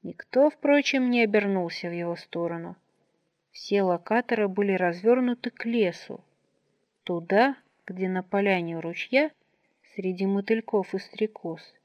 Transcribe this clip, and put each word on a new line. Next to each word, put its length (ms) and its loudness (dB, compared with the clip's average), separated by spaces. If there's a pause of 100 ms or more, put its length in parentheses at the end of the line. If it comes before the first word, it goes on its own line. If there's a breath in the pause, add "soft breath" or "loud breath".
Никто, 480 0
впрочем, 600 2
не 120 4
обернулся 640 0
в 40 -6
его 240 -4
сторону. 600 -8 (760)
Все 320 0
локаторы 640 0
были 260 0
развёрнуты 800 2
к 140 -16
лесу, 580 -2 (840)
туда, 520 2 (300)
где 240 -4
на 120 -2
поляне 540 0
у 60 -6
ручья — 480 -2 (640)
среди 320 -4
мотыльков 680 0
и 40 -4
стрекоз 600 -6 (240)